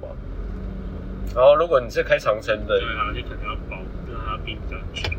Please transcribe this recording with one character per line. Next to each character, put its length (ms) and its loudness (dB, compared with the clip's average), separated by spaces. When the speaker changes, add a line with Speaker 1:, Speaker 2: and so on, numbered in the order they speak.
Speaker 1:
嘛。 80 -12
然 100 6
后 100 12
如 120 6
果 140 6
你 80 -4
是 140 0
开 160 4
长 240 2
程 240 0
的， 120 4
Speaker 2:
对 100 0
啊， 260 -2
就 80 -4
可 140 -8
能 100 -6
要 80 -4
保， 80 -8
让 140 -8
它 180 -4
冰 120 -8
比 120 -10
较 80 -6
久， 160 -4